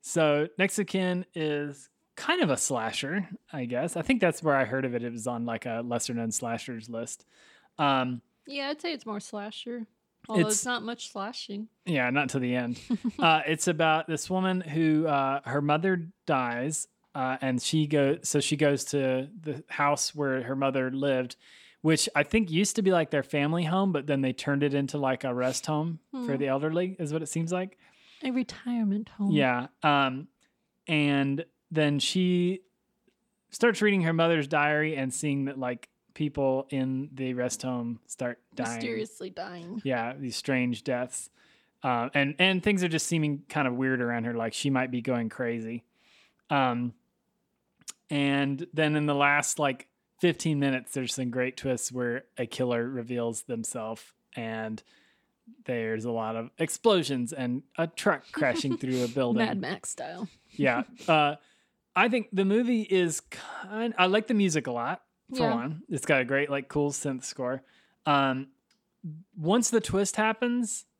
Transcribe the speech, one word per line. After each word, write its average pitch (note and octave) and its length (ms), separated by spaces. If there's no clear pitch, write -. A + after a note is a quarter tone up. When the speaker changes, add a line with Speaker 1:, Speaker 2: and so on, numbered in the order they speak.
Speaker 1:
so D3+ 460
Next F#3+ 220
of F#3+ 80
Kin F3+ 380
is D3 540
kind F4+ 260
of F#3 80
a B2+ 80
slasher, C#3 680
I C3 120
guess. B2 320
I E3 40
think C4 200
that's E3+ 200
where D3+ 140
I C3 100
heard C3 200
of B2 100
it. A#2+ 80
It A#2+ 80
was A#2 160
on, A#2 180
like, A2+ 200
a A#2 200
lesser A#2+ 280
known A2+ 180
slashers A#2 580
list. A#2 360
Um, C3 440
Speaker 2:
Yeah, C#4 220
I'd D4 120
say E4+ 120
it's A#3 120
more G#3+ 140
slasher. A3 680
Although A3 180
Speaker 1:
It's G#3+ 100
Speaker 2:
it's - 80
not B3 180
much A#3+ 280
slashing. G#3 560
Speaker 1:
Yeah, C3+ 240
not C3+ 200
to C#3 100
the B2 160
end. A#2+ 240
Speaker 2:
<laughs> - 200
Speaker 1:
Uh, D#3+ 260
it's D#3 220
about D#3+ 400
this D#3 220
woman F#3 320
who, D#3 460
uh, C#3 380
her C#3 160
mother E3 460
dies, B2+ 600
uh, C3 260
and B2+ 200
she D#3 260
go-, C#3 360
so - 160
she D3 160
goes C#3+ 300
to C3 420
the D3+ 280
house D3 460
where C3+ 280
her C3 120
mother C3+ 360
lived, C3+ 440
which D#3 340
I D3 80
think G#3+ 260
used F#3+ 280
to A3+ 40
be, F#3+ 100
like, E3 200
their C#3 120
family D#3 420
home, F#3+ 260
but C#3+ 160
then C#3 140
they C3 120
turned C#3+ 300
it C#3+ 100
into, C#3+ 240
like, C3 280
a B2 80
rest B2+ 320
home D#3 340
for A#3+ 220
Speaker 2:
Hmm. C3+ 40
Speaker 1:
the C#3+ 100
elderly, D#3+ 520
is D3+ 140
what D#3+ 80
it D3 80
seems E3 220
like. F#3 260
Speaker 2:
A C4 80
retirement A3+ 800
home. G3+ 220
Speaker 1:
Yeah. C3 360
Um, C#3 440
and C#3+ 580
then D3 300
she F3+ 600
starts A#3 300
reading G3+ 200
her E3 120
mother's E3 340
diary D3+ 500
and C3 160
seeing C#3 320
that, C#3 140
like, B2 280
people C3+ 560
in C3 420
the C3 220
rest B2 260
home A#2+ 460
start B2 320
dying. A#3 220
Speaker 2:
Mysteriously A3 520
dying. F3+ 560
Speaker 1:
Yeah, B2 320
these C3 180
strange B2 480
deaths. B2 460
Uh, B2 320
and, C#3+ 240
and F#3 240
things G3+ 200
are F3+ 40
just D#3+ 180
seeming D3 440
kind C#3+ 180
of A#2+ 80
weird C3 260
around A#2+ 220
her, A#2+ 100
like A2+ 220
she C#3+ 160
might B2+ 180
be B2 100
going A#2 300
crazy. A#2 540
Um, B2 440
and C#3 640
then D3+ 220
in D3+ 100
the D3 100
last, C#3+ 440
like, C#3 280
fifteen D#3+ 400
minutes, C3+ 340
there's B2+ 200
some B2+ 160
great B2+ 280
twists B2+ 340
where B2 320
a B2 80
killer A#2+ 420
reveals A#2+ 560
themselves, A2+ 580
and A2 460
there's A2+ 400
a A#2+ 60
lot A2+ 240
of A#2 220
explosions C#3+ 760
and B2+ 300
a E3 100
truck - 440
crashing C3+ 460
Speaker 2:
<laughs> - 20
Speaker 1:
through B2+ 240
a A#2+ 40
building. A#2+ 380
Speaker 2:
Mad - 140
Max - 300
style. F3 380
Speaker 1:
Yeah. B2+ 360
Speaker 2:
<laughs> - 200
Speaker 1:
Uh, D3+ 280
I G#3+ 140
think A3+ 220
the G3 140
movie A3+ 380
is F3+ 380
kind, - 760
I F#3 80
like G#3 220
the A#3 80
music D#3 320
a B2+ 40
lot, A#2+ 300
for B3+ 140
Speaker 2:
Yeah. B2 80
Speaker 1:
one. D3 340
It's D3 160
got C#3 160
a B2 40
great, C#3 240
like, C#3 180
cool D3 240
synth C3+ 320
score. C3 400
Um, C3+ 440
once G3 360
the A3+ 100
twist G3 340
happens A3+ 720